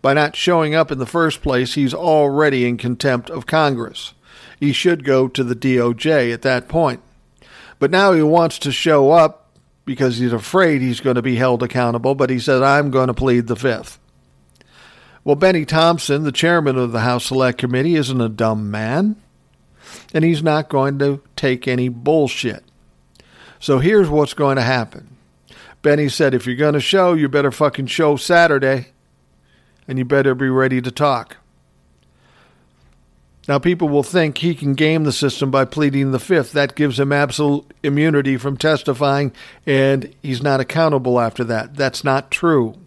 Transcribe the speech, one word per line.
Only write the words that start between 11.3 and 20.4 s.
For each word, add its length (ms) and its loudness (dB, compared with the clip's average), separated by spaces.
held 260 0
accountable, 520 -2
but 140 0
he 100 -2
says, 220 2
"I'm 300 2
gonna 240 0
plead 320 2
the 100 -4
fifth." 420 -6
Well, 140 0
Benny 300 2
Thompson, 560 2
the 100 -2
chairman 460 0
of 140 -2
the 80 -2
House 260 0
Select 320 0
Committee, 360 0
isn't 280 0
a 80 -2
dumb 400 -2
man, 460 -2
and 100 2
he's 180 0